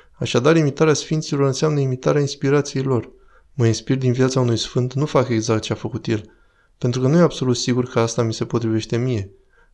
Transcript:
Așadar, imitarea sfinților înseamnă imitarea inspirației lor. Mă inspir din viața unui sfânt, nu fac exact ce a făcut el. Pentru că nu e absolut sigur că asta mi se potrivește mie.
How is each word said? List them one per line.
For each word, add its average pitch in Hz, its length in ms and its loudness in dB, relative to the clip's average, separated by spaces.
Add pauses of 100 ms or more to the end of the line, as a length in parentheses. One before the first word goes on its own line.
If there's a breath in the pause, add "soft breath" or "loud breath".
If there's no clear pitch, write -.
(120 loud breath)
Așadar, 127 440 2
imitarea 156 380 2
sfinților 151 520 -2
înseamnă 147 340 0
imitarea 135 400 0
inspirației 139 640 0
lor. 131 280 -2 (440 soft breath)
Mă 117 120 2
inspir 113 300 0
din 127 160 2
viața 131 280 2
unui 120 160 2
sfânt, 127 380 -4
nu 139 120 -2
fac 131 220 2
exact 110 340 0
ce - 100 -4
a 104 40 -4
făcut 110 300 -8
el. 104 240 -4 (480 soft breath)
Pentru 127 220 -2
că 127 60 2
nu 147 100 4
e 175 40 6
absolut 131 360 2
sigur 123 280 0
că 123 160 -2
asta 117 220 0
mi 113 120 -2
se - 100 -6
potrivește 113 520 -2
mie. 117 340 -2 (440 soft breath)